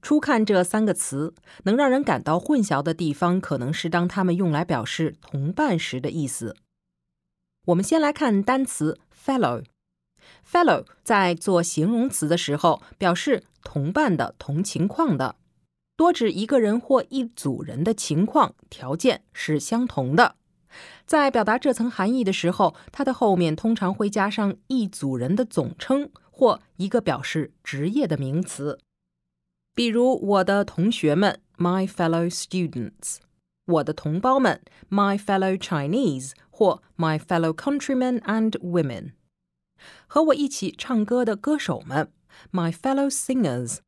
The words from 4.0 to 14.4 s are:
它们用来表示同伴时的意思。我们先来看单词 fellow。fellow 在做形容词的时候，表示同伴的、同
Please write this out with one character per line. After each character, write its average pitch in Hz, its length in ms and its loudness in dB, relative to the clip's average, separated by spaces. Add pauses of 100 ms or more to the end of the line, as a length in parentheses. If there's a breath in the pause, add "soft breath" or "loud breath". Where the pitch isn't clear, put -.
它 185 160 -2
们 180 140 2
用 175 160 0
来 151 140 0
表 131 180 -2
示 156 380 -4
同 143 280 -4
伴 208 300 0
时 127 220 -8
的 143 100 -4
意 151 160 -4
思。 - 300 -8 (1080)
我 - 60 4
们 190 80 4
先 320 200 2
来 294 100 2
看 233 320 2
单 262 220 2
词 - 340 -4 (160)
fellow。 156 480 0 (840 soft breath)
fellow 320 400 4 (200)
在 196 280 4
做 170 300 2
形 165 240 0
容 240 220 2
词 - 180 -2
的 165 100 2
时 147 200 -2
候， 160 260 2 (140 loud breath)
表 180 180 2
示 240 300 0 (180)
同 147 300 -4
伴 262 240 2
的、 120 200 -4
同 147 240 -4